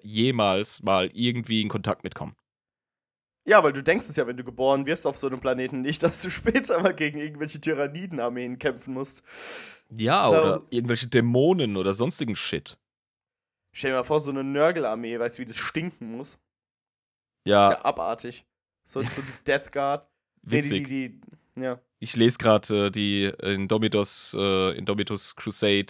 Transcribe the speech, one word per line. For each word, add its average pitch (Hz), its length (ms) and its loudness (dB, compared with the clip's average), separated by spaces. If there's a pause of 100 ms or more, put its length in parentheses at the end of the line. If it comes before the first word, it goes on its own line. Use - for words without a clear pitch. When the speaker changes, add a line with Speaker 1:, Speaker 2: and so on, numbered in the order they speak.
Speaker 1:
jemals 107 800 0
mal 95 320 2
irgendwie 113 480 -2
in 104 60 -2
Kontakt 101 360 -4
mitkommen. - 320 -10 (1080)
Speaker 2:
Ja, 196 180 8
weil 147 80 4
du 139 100 -8
denkst 160 280 0
es 151 60 -4
ja, 139 100 0
wenn 123 100 -8
du 127 80 -12
geboren 131 400 0
wirst 156 220 -2
auf 139 100 -2
so 143 100 -6
einem 131 140 -4
Planeten 127 400 -2
nicht, 147 220 -4
<laughs> - 20 -2
dass 160 180 2
du 180 80 -4
später 233 520 0
mal 185 120 2
gegen 147 240 -2
irgendwelche 151 420 -8
Tyrannidenarmeen 139 1000 -4
kämpfen 131 360 -4
musst. 135 280 -8 (680)
Speaker 1:
Ja, 113 380 2
Speaker 2:
So. 208 40 6
Speaker 1:
oder 123 380 4
irgendwelche 120 360 -2
Dämonen 123 720 4
oder 95 160 2
sonstigen 117 420 -2
Shit. - 420 -6 (960)
Speaker 2:
Stell 135 180 -4
dir 131 60 0
mal 123 60 0
vor, 151 160 2
so 143 100 -6
eine 135 140 -4
Nörgelarmee, 135 760 0
weißt 120 200 -2
du, 127 40 -10
wie 120 40 -10
das 113 100 -10
stinken 160 560 -6
muss? 127 260 -12 (1080)
Speaker 1:
Ja. 104 220 8
Speaker 2:
Das 196 100 4
ist - 20 -10
ja - 60 -18
abartig. 117 600 -4 (380)
So, - 160 -8
so 123 220 -6
die 135 240 -16
Death 139 260 0
Guard. 143 340 -2 (360)
Nee, 123 160 0
Speaker 1:
Witzig. 143 300 0
Speaker 2:
die, 131 200 -6
die, - 120 -18 (360)
die, 127 60 -8
ja. 127 180 -6 (200)
Speaker 1:
Ich 107 160 -8
lese 117 220 6
grad, 107 320 4
äh, 101 200 2
die 101 340 -2
Indomitus, 101 1120 0
äh, 95 380 2
Indomitus 101 600 -4
Crusade 101 540 0